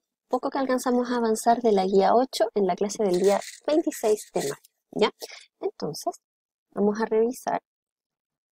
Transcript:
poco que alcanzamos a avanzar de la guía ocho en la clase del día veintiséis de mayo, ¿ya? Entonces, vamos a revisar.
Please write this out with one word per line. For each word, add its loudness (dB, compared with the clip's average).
poco -4
que -6
alcanzamos 0
a 0
avanzar 2
de 2
la 2
guía 4
ocho 2
en 2
la 0
clase -2
del 2
día 4
veintiséis -2
de -2
mayo, -4
¿ya? 0
Entonces, -8
vamos 0
a -2
revisar. -2